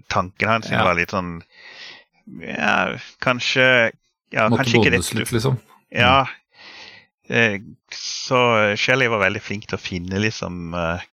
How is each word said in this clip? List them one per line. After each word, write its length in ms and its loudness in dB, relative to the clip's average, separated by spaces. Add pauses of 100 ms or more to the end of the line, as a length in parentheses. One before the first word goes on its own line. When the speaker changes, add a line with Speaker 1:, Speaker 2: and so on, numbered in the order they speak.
Speaker 1:
tanken 400 -2
hans 220 0
Speaker 2:
Ja. 120 2
Speaker 1:
var 120 2
litt 160 -2
sånn, 320 -6 (960)
ja, 560 -2 (240)
kanskje, 720 2 (400)
ja, 180 2
Speaker 2:
Måtte 140 2
Speaker 1:
kanskje 160 2
ikke 120 4
Speaker 2:
bondes 180 0
Speaker 1:
det 100 -4
Speaker 2:
litt, 120 -6
liksom. 280 0 (320)
Speaker 1:
Ja. 340 4
Speaker 2:
Mm. 40 -10 (1000)
Speaker 1:
Eh, 300 2 (320)
så 840 0
Shelley 300 2
var 120 0
veldig 220 0
flink 260 -10
til 100 -6
å 40 -10
finne, 380 -4
liksom, 560 -4
eh, 240 -2 (160)